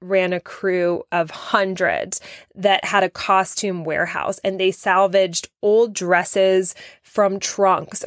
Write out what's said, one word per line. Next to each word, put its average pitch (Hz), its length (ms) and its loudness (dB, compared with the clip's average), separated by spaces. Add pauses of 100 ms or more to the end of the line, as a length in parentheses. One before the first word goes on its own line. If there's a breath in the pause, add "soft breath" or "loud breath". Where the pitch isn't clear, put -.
ran 185 320 0
a 180 60 -4
crew 180 720 -2
of 170 180 -2
hundreds 190 880 -2 (360 loud breath)
that 190 280 0
had 202 200 2
a 180 60 0
costume 190 760 -2
warehouse, - 600 -4
and 190 160 -4
they 190 120 2
salvaged 185 800 2 (120)
old 214 320 2
dresses 190 800 2 (300 loud breath)
from 196 360 0
trunks, 190 680 0